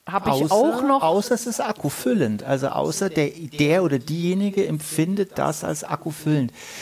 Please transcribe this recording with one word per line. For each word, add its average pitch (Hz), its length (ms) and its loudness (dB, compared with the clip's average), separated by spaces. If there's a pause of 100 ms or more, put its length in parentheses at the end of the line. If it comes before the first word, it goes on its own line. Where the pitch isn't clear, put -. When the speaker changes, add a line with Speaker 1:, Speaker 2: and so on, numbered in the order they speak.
Speaker 1:
hab 190 220 -4
ich 139 60 2
Speaker 2:
Außer, 147 220 2
Speaker 1:
auch 247 280 2
noch 269 200 4
Speaker 2:
außer 190 320 2
es 233 120 -2
ist 233 140 -4
akkufüllend. 160 840 0
Also 135 260 0
außer 156 400 -2
der, 151 220 2
der 156 540 2
oder 139 160 2
diejenige 185 680 0
empfindet 165 720 -2
das 143 240 -2
als 156 220 -4
akkufüllend. 151 680 -2 (280)